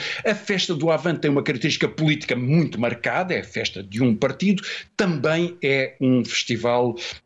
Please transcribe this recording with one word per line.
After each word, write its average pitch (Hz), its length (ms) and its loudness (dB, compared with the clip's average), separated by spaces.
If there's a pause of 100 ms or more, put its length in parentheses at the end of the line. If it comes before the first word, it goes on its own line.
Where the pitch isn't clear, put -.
(260)
A 214 100 2
festa 190 400 -2
do 156 160 0
Avante 156 300 0
tem 151 100 2
uma 139 120 2
característica 143 440 -2
política 151 480 0
muito 131 440 2
marcada, 131 540 -2
é 117 60 0
a 92 40 -6
festa - 380 -6
de 101 220 -4
um 123 100 6
partido, 180 480 2 (360)
também 170 640 0
é 135 380 2
um 127 240 4
festival, 120 680 0 (300)